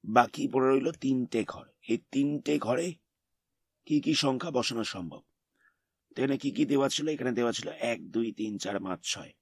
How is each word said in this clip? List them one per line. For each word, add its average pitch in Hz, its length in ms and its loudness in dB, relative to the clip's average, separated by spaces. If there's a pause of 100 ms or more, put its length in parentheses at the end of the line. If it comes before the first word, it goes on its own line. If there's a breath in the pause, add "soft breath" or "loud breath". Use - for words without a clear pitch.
বাকি 120 380 4 (100)
পড়ে 131 160 4
রইল 135 200 4 (160)
তিনটে 127 360 0 (120)
ঘর। - 140 -14 (260)
এই 113 60 0 (120)
তিনটে 143 480 0
ঘরে 127 280 0 (1000)
কি 151 180 2
কি 160 80 4 (120)
সংখ্যা 135 260 0
বসানো 117 340 0
সম্ভব? 82 380 -8 (880)
তো - 100 -12
এখানে 135 220 2
কি 139 140 -2
কি 151 160 4
দেওয়া 139 220 4
ছিল? 151 140 0
এখানে 135 300 -2
দেওয়া 120 140 2
ছিল - 160 -6 (240)
এক, 110 60 -4 (160)
দুই, 113 180 2
তিন, 107 260 -4
চার, 98 260 -4
পাঁচ, 90 160 -4 (120)
ছয়। 80 300 -10